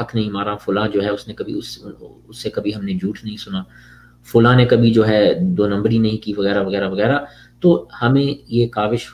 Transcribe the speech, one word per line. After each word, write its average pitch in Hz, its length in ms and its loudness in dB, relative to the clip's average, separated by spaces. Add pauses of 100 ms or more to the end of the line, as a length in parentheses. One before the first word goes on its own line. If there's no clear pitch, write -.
हक 113 140 -8
नहीं 107 160 -2
मारा, 101 260 -6
फलां 104 320 -2
जो 101 120 -2
है 101 120 0
उसने 101 220 -10
कभी 104 200 -10
उस, - 240 -10 (500)
उससे - 220 -10
कभी 104 220 -4
हमने 98 220 -4
झूठ 95 300 -4
नहीं 107 120 -10
सुना, 95 280 -8 (680)
फलां 120 240 6
ने 123 100 6
कभी 117 240 4
जो 110 120 6
है 98 520 2
दो 101 120 2
नंबरी 104 320 0
नहीं 110 200 0
की, 107 140 -8
वगैरह, 101 280 -2
वगैरह, 98 260 -2
वगैरह।" 107 400 -2 (360)
तो - 320 2
हमें 139 440 0 (120)
ये 117 160 2
काविश, 113 480 -4